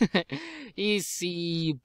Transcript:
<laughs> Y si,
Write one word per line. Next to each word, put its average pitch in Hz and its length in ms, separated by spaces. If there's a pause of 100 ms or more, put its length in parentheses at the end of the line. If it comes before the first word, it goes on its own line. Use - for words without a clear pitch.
<laughs> 285 720
Y 208 280
si, 170 840